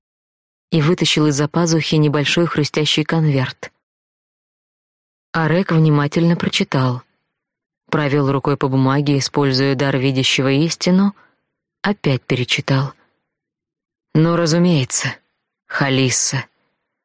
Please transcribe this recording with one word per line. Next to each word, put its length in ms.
и 100
вытащил 460
из-за 220
пазухи 460
небольшой 500
хрустящий 580
конверт. 720
Арек 400
внимательно 640
прочитал. 680
Провел 400
рукой 240
по 140
бумаге, 480
используя 580
дар 220
видящего 520
истину, 640
опять 400
перечитал. 720
"Ну, 240
разумеется, 800
Халисса. 800